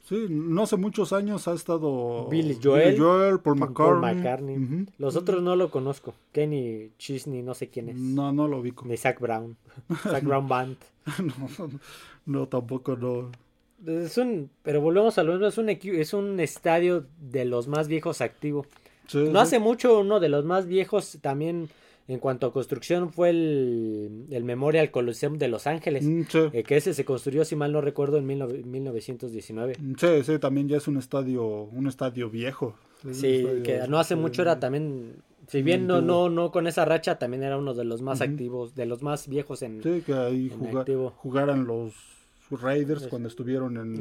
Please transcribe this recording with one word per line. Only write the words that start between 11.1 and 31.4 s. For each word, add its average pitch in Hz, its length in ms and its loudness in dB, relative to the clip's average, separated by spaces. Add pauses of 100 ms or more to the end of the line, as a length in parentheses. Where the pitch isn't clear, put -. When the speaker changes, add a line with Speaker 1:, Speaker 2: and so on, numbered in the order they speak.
Speaker 1:
No, 139 500 -8 (560)
no, 139 220 -2
tampoco 127 480 -4
no. 123 340 -4 (560)
Speaker 2:
Es 160 320 -2
un, 226 320 0 (120)
pero 147 180 0
volvemos 196 380 4
a 175 60 4
lo 165 100 2
mismo, 196 140 2
es 196 100 0
un 226 100 0
equi-, 190 320 -2
es 151 140 -2
un 202 260 -2
estadio 170 640 2 (140)
de 127 240 -4
los 123 240 -2
más 151 220 -2
viejos 156 320 -2
activo. 143 440 -4 (420)
Speaker 1:
Sí, 143 100 -2
Speaker 2:
No 156 240 6
Speaker 1:
sí. - 60 10
Speaker 2:
hace 240 120 4
mucho, 226 400 6
uno 202 220 4
de 156 80 4
los 147 160 2
más 180 220 0
viejos 185 520 0
también 156 480 -4 (400)
en 127 120 -6
cuanto 131 280 0
a 117 60 -2
construcción 156 580 -2
fue 175 200 4
el, 117 1000 0
el 120 140 -4
Memorial 147 460 2
Coliseum 127 460 -2
de 139 120 0
Los 113 180 -2
Ángeles, 151 380 -2
Speaker 1:
Mm, 165 240 2
sí. 156 100 2 (140)
Speaker 2:
eh, 117 100 0
que 143 140 2
ese 156 160 2
se 139 100 -2
construyó, 139 400 0
si 156 140 -2
mal 147 160 -2
no 151 80 2
recuerdo, 143 360 0
en 139 80 0
mil 139 140 -4
nove-, 131 240 -6
mil 131 220 -8
novecientos 120 480 -8
diecinueve. 113 440 -6
Speaker 1:
Mm, 135 200 -6
sí, 165 260 4
sí, 151 160 0
también 139 300 0
ya 147 80 2
es 143 100 -2
un 147 100 0
estadio, 127 460 -2 (200)